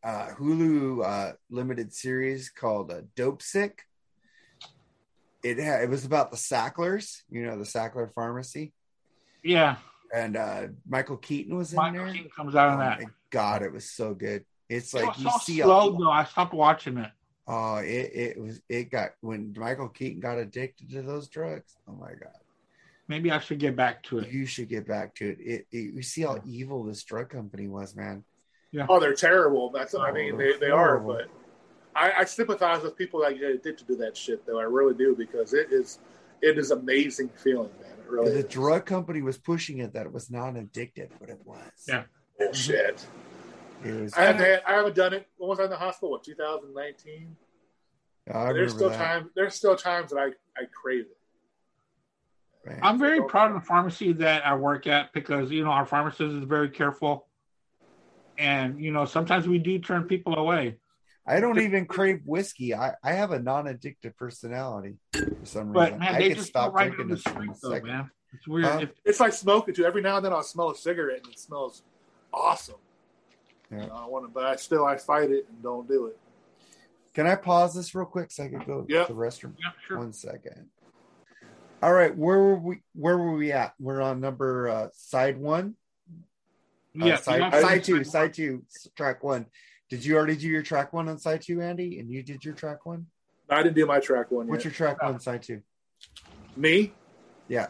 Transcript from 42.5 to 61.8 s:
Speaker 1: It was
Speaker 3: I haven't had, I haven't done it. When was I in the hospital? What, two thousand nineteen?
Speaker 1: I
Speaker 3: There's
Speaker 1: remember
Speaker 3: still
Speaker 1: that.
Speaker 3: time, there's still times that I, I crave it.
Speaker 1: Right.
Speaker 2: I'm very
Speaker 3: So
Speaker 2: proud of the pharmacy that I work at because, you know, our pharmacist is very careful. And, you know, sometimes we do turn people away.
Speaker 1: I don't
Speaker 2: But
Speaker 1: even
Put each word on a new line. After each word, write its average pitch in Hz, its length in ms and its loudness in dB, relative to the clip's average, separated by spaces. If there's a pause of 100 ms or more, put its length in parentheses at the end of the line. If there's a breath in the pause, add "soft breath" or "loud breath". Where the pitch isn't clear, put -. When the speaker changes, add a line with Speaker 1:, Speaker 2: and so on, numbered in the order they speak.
Speaker 1:
It 113 100 -6 (100)
was 104 120 -6
Speaker 3:
I 170 100 4
haven't 208 180 6
had, 185 260 6
I 190 60 2
haven't 208 200 2
done 185 200 4
it. 196 120 -8 (120)
When 180 100 -6
was 190 100 -2
I 190 60 2
in 190 60 -2
the 180 60 -6
hospital? 175 340 -4
What, 123 120 -6
two 151 120 -18
thousand 151 400 -6
nineteen? 156 600 -14 (960)
Speaker 1:
I 117 220 -2
Speaker 3:
There's 165 220 0
Speaker 1:
remember - 20 -8
Speaker 3:
still - 140 2
Speaker 1:
that. - 80 -4
Speaker 3:
time, 165 360 -4
there's 190 200 -2
still 196 200 4
times 175 360 -2
that 139 80 -4
I, 139 80 0 (340)
I 127 60 -8 (160)
crave 127 240 -4
it. - 100 -20 (1500)
Speaker 1:
Right. - 160 -12
Speaker 2:
I'm 220 160 4
very 294 200 4
Speaker 3:
So - 60 2
Speaker 2:
proud 214 280 6
of - 20 -6
the 175 120 -6
pharmacy 180 480 2
that 156 320 4
I 139 80 4
work 139 320 0
at 147 280 2
because, 143 360 -2
you 156 140 0
know, 156 60 2
our 139 160 2
pharmacist 147 340 0 (140)
is 143 100 -4
very 147 240 2
careful. 143 580 0 (1120)
And, 143 460 0
you 160 100 -4
know, 147 140 2
sometimes 170 420 2
we 180 100 4
do 180 200 0
turn 175 260 -2
people 175 320 -2
away. 156 420 0 (480)
Speaker 1:
I 160 140 4
don't 233 140 2
Speaker 2:
But 220 100 4
Speaker 1:
even 190 220 0